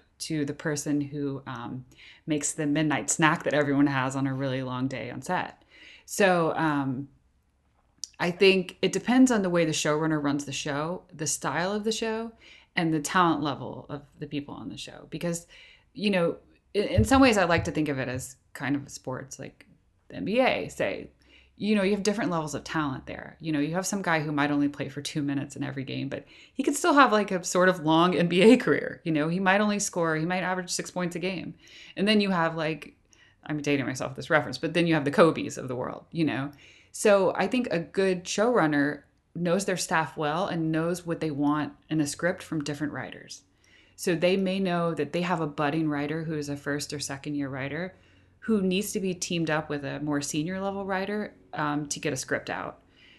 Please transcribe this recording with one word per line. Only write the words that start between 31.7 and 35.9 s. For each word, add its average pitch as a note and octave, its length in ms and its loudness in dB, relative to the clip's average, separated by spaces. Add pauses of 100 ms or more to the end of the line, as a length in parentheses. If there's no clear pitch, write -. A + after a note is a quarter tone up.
And F#3 100 0
then G#3+ 140 4
you G3+ 120 2
have, E3 260 0
like, D#3 400 -6 (480)
I'm D3+ 160 -4
dating C#3 240 0
myself B2+ 260 -4
with C3+ 60 -14
this C#3 120 -8
reference, C#3+ 280 0
but D#3+ 160 -4
then E3+ 120 4
you E3 100 4
have C#3+ 100 0
the D3 60 -2
Kobes - 460 4
of B2+ 120 -8
the B2 80 -6
world, - 340 -8